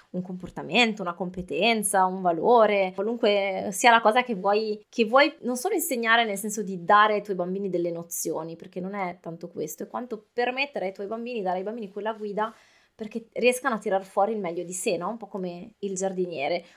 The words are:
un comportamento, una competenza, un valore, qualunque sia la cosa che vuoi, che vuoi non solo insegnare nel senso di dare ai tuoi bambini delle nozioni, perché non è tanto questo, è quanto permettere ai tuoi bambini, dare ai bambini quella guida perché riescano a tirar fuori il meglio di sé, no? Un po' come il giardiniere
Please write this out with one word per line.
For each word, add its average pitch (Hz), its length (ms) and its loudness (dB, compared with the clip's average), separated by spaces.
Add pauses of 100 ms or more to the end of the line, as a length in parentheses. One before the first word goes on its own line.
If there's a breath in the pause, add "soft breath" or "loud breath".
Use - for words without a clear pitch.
(100)
un 185 120 -6
comportamento, 185 800 -2
una 175 120 -4
competenza, 190 880 0
un 185 160 0
valore, 190 760 4
qualunque 202 800 0
sia 240 180 4
la 226 100 10
cosa 240 220 6
che 247 140 -2
vuoi, 208 520 0
che - 160 2
vuoi 277 360 4
non 240 160 -4
solo 370 180 -2
insegnare 233 500 2
nel 202 140 -4
senso 214 240 -6
di 185 220 -6
dare 208 300 6
ai 202 100 0
tuoi 208 100 -4
bambini 185 340 -4
delle 175 220 -2
nozioni, 165 640 -6
perché 180 240 -14
non 190 160 -6
è 185 260 -4
tanto 170 280 -12
questo, 156 340 -8
è - 60 -12
quanto 226 440 -10
permettere 247 540 -4
ai 190 60 -6
tuoi 202 160 -10
bambini, 233 340 -6
dare 180 160 -2
ai 190 60 -6
bambini 214 260 -8
quella 208 220 -6
guida 214 420 -6 (400 soft breath)
perché 226 380 -10
riescano 247 420 0
a 208 40 -2
tirar 196 260 0
fuori 202 280 0
il 220 60 -4
meglio 175 240 -4
di 175 120 -10
sé, 185 220 -2
no? 175 120 -4
Un 233 80 -8
po' 214 100 -14
come 180 520 -8
il 196 180 -6
giardiniere 175 680 -2 (120 loud breath)